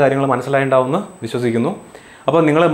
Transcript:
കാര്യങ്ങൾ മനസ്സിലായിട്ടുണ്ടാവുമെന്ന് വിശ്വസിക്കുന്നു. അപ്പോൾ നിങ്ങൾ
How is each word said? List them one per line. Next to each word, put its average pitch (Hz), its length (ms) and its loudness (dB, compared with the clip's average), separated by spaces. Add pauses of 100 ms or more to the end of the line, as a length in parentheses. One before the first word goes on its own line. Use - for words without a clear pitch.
കാര്യങ്ങൾ 135 280 0
മനസ്സിലായിട്ടുണ്ടാവുമെന്ന് 135 680 0 (240)
വിശ്വസിക്കുന്നു. 120 460 -2 (580)
അപ്പോൾ 160 200 2
നിങ്ങൾ 156 140 2 (120)